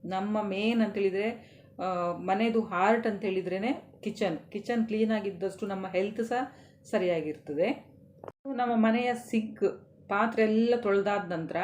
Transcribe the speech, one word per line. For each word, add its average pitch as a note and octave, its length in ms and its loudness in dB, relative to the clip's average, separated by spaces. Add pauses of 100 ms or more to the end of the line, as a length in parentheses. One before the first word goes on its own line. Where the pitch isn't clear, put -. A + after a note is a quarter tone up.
ನಮ್ಮ G3+ 360 -2
ಮೇನ್ G#3 400 0
ಅಂತ G3+ 120 2
ಹೇಳಿದ್ರೆ, G3 360 0 (500)
ಆ, F3 380 -2
ಮನೆದು G#3+ 440 2
ಹಾರ್ಟ್ G3+ 460 2
ಅಂತ G3+ 140 -2
ಹೇಳಿದ್ರೇನೆ F#3+ 500 -2 (320)
ಕಿಚನ್. G3 340 -2 (140)
ಕಿಚನ್ A3 360 -2
ಕ್ಲೀನ್ G#3+ 240 2
ಆಗಿದ್ದಷ್ಟು G3 560 -4
ನಮ್ಮ F#3+ 200 -6
ಹೆಲ್ತ್ G3+ 360 0
ಸಹ B3 280 -2 (400)
ಸರಿಯಾಗಿರ್ತದೆ. E3+ 920 0 (720)
ನಮ್ಮ A#3+ 200 0
ಮನೆಯ A3+ 380 4
ಸಿಂಕ್ A3+ 500 -2 (460)
ಪಾತ್ರೆ A3 340 2
ಎಲ್ಲ A3+ 380 4
ತೊಳ್ದಾದ G3+ 500 0
ನಂತರ E3 320 -4